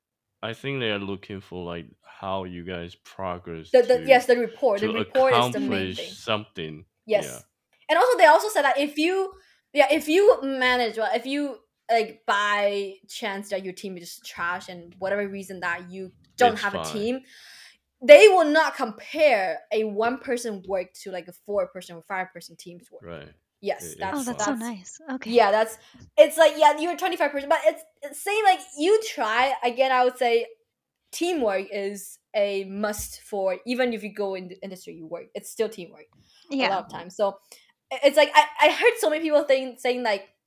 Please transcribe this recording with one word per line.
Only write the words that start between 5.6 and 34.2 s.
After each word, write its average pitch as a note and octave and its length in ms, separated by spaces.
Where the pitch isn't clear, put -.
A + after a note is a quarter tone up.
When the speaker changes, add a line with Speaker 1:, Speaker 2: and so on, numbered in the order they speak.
Speaker 2:
main - 80
Speaker 1:
accomplish F#2+ 300
Speaker 2:
thing. - 160
Speaker 1:
something. F#2 720
Speaker 2:
Yes. G#3 200
Speaker 1:
Yeah. B1 120
Speaker 2:
And D#4+ 80
also, B4 200
they F4+ 80
also G4 220
said F4+ 140
that C#4 160
if D4 200
you, F#4+ 340
yeah, C#4 180
if D4+ 180
you G4+ 340
manage, B3+ 560
well, G#3+ 160
if A#3 120
you, C#4 300
like, A3+ 360
by G3+ 680
chance G#3 420
that F#3+ 140
your F#3 100
team F#3+ 240
is F3 160
just - 120
trash F3+ 420
and F3 300
whatever G3 300
reason G3 320
that F3+ 300
you F#3 220
don't A#3+ 180
Speaker 1:
It's - 80
Speaker 2:
have G3 120
a E3+ 100
Speaker 1:
fine. D#3 80
Speaker 2:
team, A3+ 280
they D4 260
will F#4 180
not D4 300
compare A3 840
a A3 120
one-person A3+ 840
work F#3 260
to, G3 80
like, F3+ 180
a F3 40
four-person F#3 520
or E3 60
five-person F#3 540
team's F3 340
work. - 120
Speaker 1:
Right. D#2 260
Speaker 2:
Yes, F#3 300
Speaker 1:
It, - 80
Speaker 2:
that's, C#4 200
Speaker 1:
it's B3 60
fine. B3 40
Speaker 3:
Oh, - 20
that's - 120
so D#4 80
Speaker 2:
that's A#3 80
Speaker 3:
nice. A3+ 400
Okay. A3+ 160
Speaker 2:
Yeah, A3 180
that's, A3 260
it's D4+ 220
like, D4+ 180
yeah, D4+ 220
you're D#4+ 180
twenty-five E4+ 340
person, C#4+ 200
but D#4+ 140
it's, D#4 180
it's C#4+ 200
same, G#4 220
like, F#4 160
you F#4+ 200
try. A#3+ 380
Again, B3 300
I B3+ 120
would B3+ 120
say A#3 300
teamwork A#3 600
is G3+ 460
a G3+ 300
must G#3 580
for, F#3+ 440
even B3 260
if G#3 100
you G#3 120
go G3 200